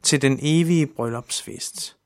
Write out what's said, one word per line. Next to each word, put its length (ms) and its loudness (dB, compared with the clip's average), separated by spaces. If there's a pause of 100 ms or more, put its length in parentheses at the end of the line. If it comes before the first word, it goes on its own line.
til 180 2
den 200 2
evige 460 4
bryllupsfest. 1200 -8